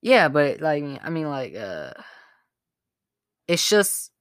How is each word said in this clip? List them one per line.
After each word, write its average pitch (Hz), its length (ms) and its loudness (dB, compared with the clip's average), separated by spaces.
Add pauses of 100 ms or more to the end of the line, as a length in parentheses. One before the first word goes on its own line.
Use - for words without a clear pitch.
yeah, 214 220 6
but, 143 320 2
like, 151 240 0 (180)
I - 80 -8
mean, 160 200 -4
like, 135 260 -8
uh, 92 380 -10 (1500)
it's 170 220 0
just - 520 2